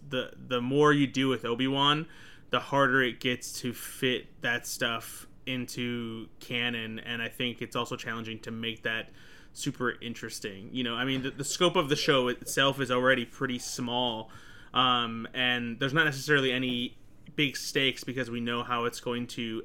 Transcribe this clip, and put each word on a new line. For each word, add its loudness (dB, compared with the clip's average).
the, -2
the 2
more 6
you 4
do 2
with 0
Obi-Wan, 2
the 4
harder 4
it 0
gets -2
to -4
fit -2
that 0
stuff -4
into -4
canon, -4
and -6
I -4
think -4
it's -8
also -2
challenging -8
to -10
make -6
that -4
super -2
interesting. -10
You -2
know, -2
I 0
mean, 0
the, -4
the -8
scope 4
of 2
the 2
show 4
itself 2
is 0
already 6
pretty -4
small, -2
um, 2
and 0
there's 0
not 6
necessarily 2
any -2
big 0
stakes 0
because -4
we -4
know 0
how 0
it's -2
going -4
to -6